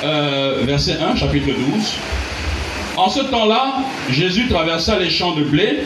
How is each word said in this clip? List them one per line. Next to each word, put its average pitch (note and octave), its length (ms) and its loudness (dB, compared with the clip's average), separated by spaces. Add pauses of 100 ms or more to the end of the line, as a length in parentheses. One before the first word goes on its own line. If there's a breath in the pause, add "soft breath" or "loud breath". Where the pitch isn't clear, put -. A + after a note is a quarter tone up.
euh, C#3 580 0
verset C#3+ 380 0
un, - 160 0
chapitre C#3 320 0
douze, D3+ 460 0 (1000)
en F#3 140 4
ce C#4 100 0
temps-là, B3+ 600 2 (300)
Jésus F3+ 380 2
traversa E3 500 0
les F3+ 120 0
champs F3 220 0
de D3+ 100 0
blé. F#3 440 2